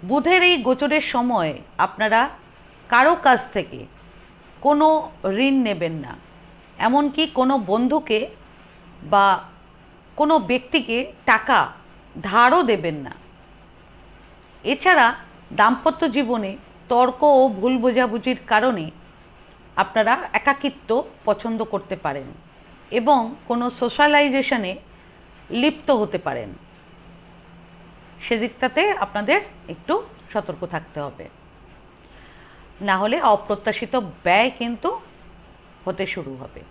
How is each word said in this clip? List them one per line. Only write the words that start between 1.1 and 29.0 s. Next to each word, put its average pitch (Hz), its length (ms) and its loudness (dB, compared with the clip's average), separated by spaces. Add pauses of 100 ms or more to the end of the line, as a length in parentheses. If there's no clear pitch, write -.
সময় 240 380 0 (340)
আপনারা 220 340 0 (720)
কারো 269 240 6 (120)
কাছ 254 140 6 (160)
থেকে 127 240 -8 (840)
কোনো 294 200 4 (600)
ঋণ 277 80 2 (140)
নেবেন 165 260 -4 (100)
না, 127 80 -14 (760)
এমনকি 285 360 0 (160)
কোনো 254 160 2 (160)
বন্ধুকে 247 500 0 (920)
বা 196 140 6 (920)
কোনো 302 160 2 (160)
ব্যক্তিকে 247 480 -2 (320)
টাকা 226 280 2 (720)
ধারও 247 320 4 (100)
দেবেন 165 260 -2 (100)
না। 123 80 -16 (1600)
এছাড়া 302 340 4 (540)
দাম্পত্য 247 420 2 (140)
জীবনে 226 360 -2 (400)
তর্ক 254 280 2 (200)
ও - 20 6 (160)
ভুল 240 240 0
বোঝাবুঝির 240 580 0 (120)
কারণে 220 320 0 (1000)
আপনারা 220 320 0 (240)
একাকিত্ব 269 520 -2 (360)
পছন্দ 220 340 -2 (120)
করতে 190 320 -6
পারেন 139 240 -8 (720)
এবং 262 200 4 (280)
কোনো 240 160 -4 (160)
সোশ্যালাইজেশনে 269 920 0 (880)
লিপ্ত 302 280 -2 (120)
হতে 196 260 -4
পারেন, 120 240 -8 (1700)
সেদিকটাতে 247 580 -2 (220)